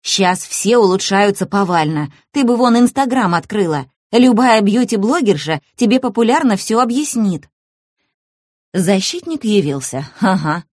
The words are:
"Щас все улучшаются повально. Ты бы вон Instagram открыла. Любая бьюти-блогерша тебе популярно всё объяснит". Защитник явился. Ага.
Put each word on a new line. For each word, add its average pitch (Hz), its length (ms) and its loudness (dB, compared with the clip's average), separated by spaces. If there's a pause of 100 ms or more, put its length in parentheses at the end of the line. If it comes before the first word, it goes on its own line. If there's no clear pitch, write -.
"Щас 185 460 -2
все 226 320 0
улучшаются 196 680 0
повально. 160 640 -2 (180)
Ты 277 140 0
бы 240 120 2
вон 240 220 2
Instagram 240 560 0
открыла. 160 520 -2 (260)
Любая 240 480 4
бьюти-блогерша 202 1000 0 (140)
тебе 240 240 2
популярно 240 580 0
всё 220 220 -2
объяснит". 240 720 -2 (1200)
Защитник 202 720 -4
явился. 143 640 -2 (120)
Ага. 170 420 0 (120)